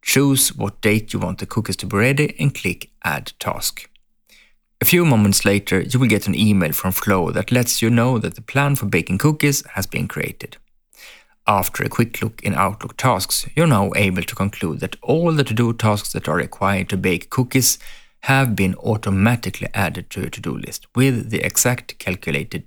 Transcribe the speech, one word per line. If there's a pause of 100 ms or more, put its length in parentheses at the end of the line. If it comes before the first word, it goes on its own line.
Choose
what
date
you
want
the
cookies
to
be
ready
and
click (120)
Add
Task. (880)
A
few
moments
later,
you
will
get
an
email
from
Flow
that
lets
you
know
that
the
plan
for
baking
cookies
has
been
created. (920)
After
a
quick
look
in
Outlook
Tasks,
you're
now
able
to
conclude
that
all
the
to-do
tasks
that
are
required
to
bake
cookies (420)
have
been
automatically
added
to
your
to-do
list
with
the
exact
calculated